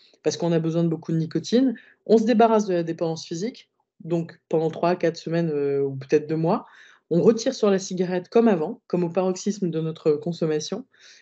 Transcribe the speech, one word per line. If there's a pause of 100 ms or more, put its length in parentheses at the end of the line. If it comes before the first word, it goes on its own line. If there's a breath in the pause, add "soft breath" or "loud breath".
(220 soft breath)
parce
qu'on
a
besoin
de
beaucoup
de
nicotine. (300 loud breath)
On
se
débarrasse
de
la
dépendance
physique, (320)
donc
pendant
trois
à
quatre
semaines,
euh,
ou
peut-être
deux
mois, (440 loud breath)
on
retire
sur
la
cigarette
comme
avant,
comme
au
paroxysme
de
notre
consommation, (360 soft breath)